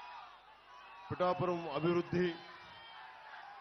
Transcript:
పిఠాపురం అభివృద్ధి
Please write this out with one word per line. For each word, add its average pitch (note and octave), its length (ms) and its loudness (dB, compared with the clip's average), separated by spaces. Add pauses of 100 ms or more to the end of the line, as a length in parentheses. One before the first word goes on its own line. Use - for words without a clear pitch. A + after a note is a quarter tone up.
(1120)
పిఠాపురం F3 600 2
అభివృద్ధి E3+ 640 6 (1300)